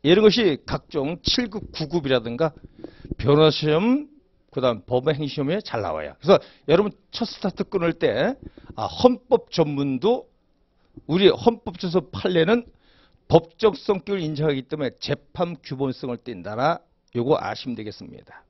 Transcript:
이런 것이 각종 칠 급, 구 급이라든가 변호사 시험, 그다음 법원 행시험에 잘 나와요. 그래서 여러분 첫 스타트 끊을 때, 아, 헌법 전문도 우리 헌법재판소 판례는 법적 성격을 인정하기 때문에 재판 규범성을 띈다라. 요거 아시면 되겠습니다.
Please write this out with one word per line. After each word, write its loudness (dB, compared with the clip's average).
이런 6
것이 4
각종 -6
칠 -2
급, -12
구 -8
급이라든가 -2
변호사 6
시험, 0
그다음 -2
법원 0
행시험에 -4
잘 -8
나와요. -6
그래서 4
여러분 2
첫 -4
스타트 -6
끊을 -2
때, 0
아, -6
헌법 0
전문도 0
우리 6
헌법재판소 -2
판례는 0
법적 2
성격을 -4
인정하기 -2
때문에 -6
재판 -6
규범성을 -6
띈다라. -4
요거 2
아시면 -8
되겠습니다. -16